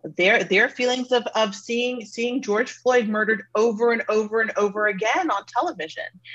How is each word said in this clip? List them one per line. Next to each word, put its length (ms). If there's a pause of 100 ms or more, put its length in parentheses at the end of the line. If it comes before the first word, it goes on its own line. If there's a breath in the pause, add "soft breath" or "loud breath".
their, 400
their 260
feelings 440
of, 120 (120)
of 180
seeing, 500
seeing 380
George 300
Floyd 340
murdered 380 (100)
over 380
and 160
over 320
and 160
over 320
again 420
on 160
television. 560 (320 loud breath)